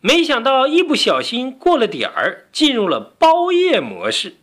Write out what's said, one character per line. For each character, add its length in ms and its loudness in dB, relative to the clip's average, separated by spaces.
没 240 2
想 180 -2
到 240 2
一 160 2
不 140 0
小 260 0
心 300 -6
过 260 0
了 80 0
点 220 -6
儿， 420 -6
进 240 0
入 140 0
了 120 0
包 520 2
夜 280 2
模 300 -6
式 320 -6